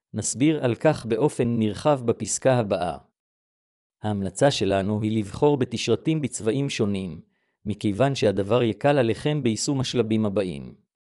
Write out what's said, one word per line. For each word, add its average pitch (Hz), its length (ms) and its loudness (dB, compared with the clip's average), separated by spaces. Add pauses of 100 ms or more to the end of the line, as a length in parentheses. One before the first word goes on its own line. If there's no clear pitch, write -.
(140)
נסביר 135 520 0
על 117 100 0
כך 151 300 0
באופן 117 540 0
נרחב 127 460 0
בפסקה 117 480 0
הבאה. 95 440 -2 (1040)
ההמלצה 107 500 0
שלנו 98 500 0
היא 110 180 0
לבחור 143 380 2
בטישרטים 123 640 0
בצבעים 135 480 -2
שונים, 95 520 -2 (440)
מכיוון 107 500 0
שהדבר 104 480 2
יקל 143 340 2
עליכם 135 460 0
ביישום 123 360 0
השלבים 110 460 0
הבאים. 87 500 -4 (340)